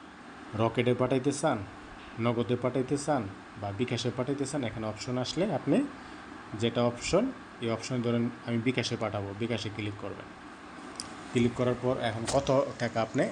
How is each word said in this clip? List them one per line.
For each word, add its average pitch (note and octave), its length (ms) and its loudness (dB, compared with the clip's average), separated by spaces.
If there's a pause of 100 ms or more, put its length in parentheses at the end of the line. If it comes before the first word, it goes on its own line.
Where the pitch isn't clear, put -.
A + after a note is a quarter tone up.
(600)
রকেটে A#2 340 4
পাঠাইতে B2+ 380 4
চান, C#3 260 2 (640)
নগদে A#2+ 360 2
পাঠাইতে C3 420 2
চান C#3 300 0 (340)
বা G2+ 160 -4
বিকাশে A#2+ 400 0
পাঠাইতে C3+ 280 0
চান, C#3+ 180 -2
এখানে A2 240 -4
অপশন B2 300 -4
আসলে D#3+ 360 0
আপনি D#3+ 300 4 (760)
যেটা A#2 240 4
অপশন, F3 480 4 (300)
এই A#2 80 0
অপশনে A#2 300 0
ধরেন A#2 300 2 (160)
আমি A#2+ 120 0
বিকাশে A#2+ 400 0
পাঠাবো, G2+ 420 -2
বিকাশে A2+ 360 -2
ক্লিক G#2 260 -4
করবেন। F#2+ 240 -8 (1040)
ক্লিক A#2+ 240 4
করার B2 260 4
পর B2+ 200 2
এখন A2+ 200 0 (120)
কত C#3 320 4 (140)
টাকা A#2 220 2
আপনি B2+ 300 2